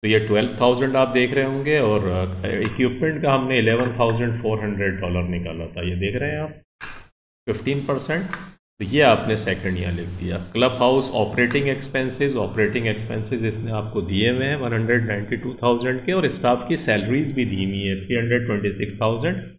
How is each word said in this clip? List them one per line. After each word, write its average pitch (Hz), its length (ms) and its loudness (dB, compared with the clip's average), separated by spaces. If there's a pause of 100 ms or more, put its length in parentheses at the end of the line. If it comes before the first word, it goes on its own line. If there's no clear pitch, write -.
तो 107 60 0
ये 107 100 6
ट्वेल्व 110 420 2
थाउजेंड 127 360 4
आप 131 120 4
देख 123 260 2
रहे 135 100 2
होंगे। 139 360 0
और, 107 280 2
अ, 92 380 -2
equipment 123 760 0
का 139 120 4
हमने 131 240 2
eleven 117 400 2
thousand 117 440 0
four 107 180 0
hundred 98 400 -2
dollar 90 220 0
निकाला 87 440 -4
था, 87 220 -6
ये 87 80 -2
देख 101 200 -2
रहे 143 140 -4
हैं 151 80 -6
आप, 151 240 -10 (880)
फिफ्टीन 135 320 -2
परसेंट। 147 460 -2 (520)
तो 107 60 -6
ये 120 160 2
आपने 110 360 6
second 95 420 -2
year 90 140 -2
लिख 85 160 -4
दिया। 90 280 -6
क्लब 123 360 0
हाउस 131 380 2
operating 123 580 0
expenses, 135 680 -2
operating 110 520 0
expenses 110 560 -4
इसने 113 300 -2
आपको 107 300 -2
दिए 98 280 2
हुए 127 140 0
हैं 143 120 0
वन 123 160 -2
हंड्रेड 113 340 2
नाइंटी 104 300 -4
टू 123 180 -6
थाउजेंड 123 520 0
के, 180 60 0
और 170 180 2
staff 123 380 0
की 165 80 0
सैलरीज 123 560 0
भी 131 120 0
दी 95 200 -2
हुई 98 160 -2
है 95 260 -4
थ्री 123 100 -2
हंड्रेड 117 300 0
ट्वेंटी 101 260 -2
सिक्स 101 280 -6
थाउजेंड। 120 580 -2